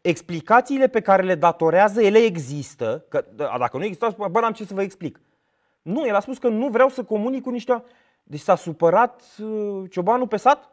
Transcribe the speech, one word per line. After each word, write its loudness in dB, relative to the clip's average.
explicațiile 0
pe 0
care 4
le 0
datorează, 2
ele 6
există, -2
că, -4
da, -6
dacă -2
nu -6
există, -4
bă, 0
n-am 0
ce -12
să -16
vă -4
explic. -10
Nu, -4
el 0
a 2
spus -10
că 0
nu -2
vreau 2
să -6
comunic -4
cu -8
niște -6
oameni. -4
Deci -14
s-a 2
supărat, 0
uh, -8
Ciobanu 0
pe -4
sat? 2